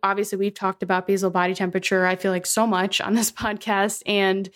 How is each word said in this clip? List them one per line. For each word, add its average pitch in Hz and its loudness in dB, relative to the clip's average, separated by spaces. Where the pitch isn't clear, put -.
obviously, 196 -2
we've 202 0
talked 190 -4
about 185 0
basal 190 2
body 180 2
temperature, 185 0
I 185 2
feel 190 -2
like, 180 -2
so 220 0
much 190 0
on 214 0
this 226 0
<laughs> - -
podcast. 208 -2
And, 196 2